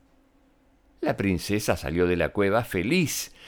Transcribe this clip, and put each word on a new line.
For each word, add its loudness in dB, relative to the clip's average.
La -2
princesa 0
salió 0
de 2
la 0
cueva 2
feliz -2